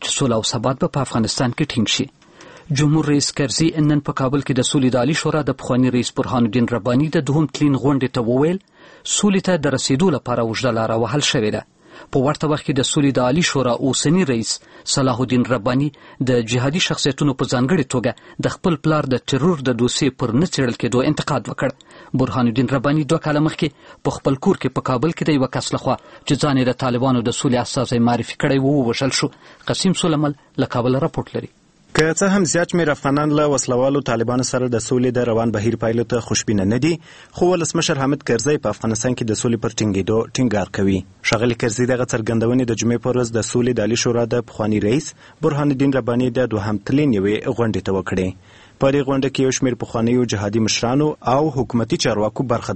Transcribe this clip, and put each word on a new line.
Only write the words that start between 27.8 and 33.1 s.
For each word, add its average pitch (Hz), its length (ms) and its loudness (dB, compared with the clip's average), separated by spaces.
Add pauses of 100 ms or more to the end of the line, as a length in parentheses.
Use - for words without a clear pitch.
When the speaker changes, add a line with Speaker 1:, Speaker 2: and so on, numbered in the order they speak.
Speaker 1:
معرفي 117 340 -2
کړی 139 160 2
و، 135 80 2 (140)
ووژل 123 400 0
شو. 139 140 -4 (360)
قسیم - 320 0
سلیمل 151 400 0 (160)
له 127 80 0 (100)
کابله 127 300 0
راپورټ - 220 -4 (100)
لري. - 180 -12 (380)
Speaker 2:
که 156 200 0
څه 196 180 0
هم 196 120 2
زیات 170 280 0
شمېر 170 180 0
افغانان 147 460 0